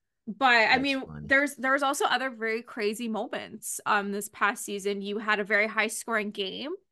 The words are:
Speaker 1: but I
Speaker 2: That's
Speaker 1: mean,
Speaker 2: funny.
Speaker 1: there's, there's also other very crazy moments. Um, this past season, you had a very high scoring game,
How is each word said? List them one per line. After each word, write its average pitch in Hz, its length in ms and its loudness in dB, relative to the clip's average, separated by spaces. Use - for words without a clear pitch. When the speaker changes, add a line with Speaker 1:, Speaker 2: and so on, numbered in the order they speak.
Speaker 1:
but 240 200 2
I 240 300 6
Speaker 2:
That's 262 40 0
Speaker 1:
mean, 269 260 0
Speaker 2:
funny. - 200 -12
Speaker 1:
there's, 277 280 4
there's 269 280 2
also 285 220 2
other 254 260 0
very 226 320 -4
crazy 220 440 -2
moments. 220 760 -6
Um, 202 260 2
this 202 180 -4
past 208 360 -2
season, 202 360 -4
you 202 180 -4
had 214 200 0
a 208 40 -2
very 208 240 2
high 214 200 0
scoring 214 440 -4
game, 202 400 -6